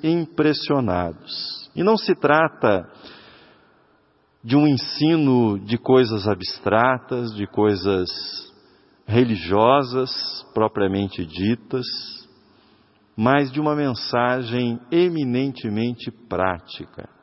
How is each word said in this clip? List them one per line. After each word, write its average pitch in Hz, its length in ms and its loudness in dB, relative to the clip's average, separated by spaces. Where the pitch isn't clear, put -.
impressionados. 143 1700 -2
E 160 60 -2
não 214 160 4
se - 160 0
trata 143 760 2
de 117 140 0
um 147 100 6
ensino 135 960 2
de 107 140 -4
coisas 113 500 2
abstratas, 113 1080 0
de 104 120 -6
coisas 98 640 0
religiosas, 120 1040 2
propriamente 98 680 0
ditas, 104 640 -4
mas 131 380 2
de 143 80 -4
uma 151 160 0
mensagem 123 1040 -2
eminentemente 127 1200 -2
prática - 800 -6